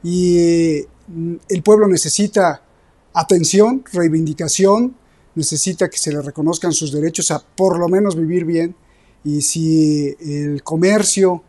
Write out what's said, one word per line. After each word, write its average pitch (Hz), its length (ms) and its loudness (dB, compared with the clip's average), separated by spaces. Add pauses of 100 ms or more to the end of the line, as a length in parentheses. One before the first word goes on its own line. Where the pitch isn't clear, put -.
y, 175 340 2
eh, 165 500 2 (600)
el 180 160 -4
pueblo 208 240 6
necesita 180 720 0 (520)
atención, 196 720 2 (100)
reivindicación, 175 1000 0 (400)
necesita 160 540 -2
que - 80 -10
se - 140 -4
le 147 100 -6
reconozcan 160 520 -4
sus 151 180 -4
derechos 156 400 -2
a 151 80 -4
por 180 400 -2
lo 175 80 0
menos 190 280 2
vivir 165 280 -2
bien, 170 320 -2 (480)
y 147 180 -2
si 151 760 0
el 147 440 -6
comercio 190 840 0